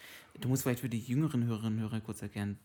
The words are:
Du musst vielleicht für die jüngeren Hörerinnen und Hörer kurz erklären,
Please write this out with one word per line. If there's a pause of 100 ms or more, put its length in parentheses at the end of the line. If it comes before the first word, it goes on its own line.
(400)
Du
musst
vielleicht
für
die
jüngeren
Hörerinnen
und
Hörer
kurz
erklären,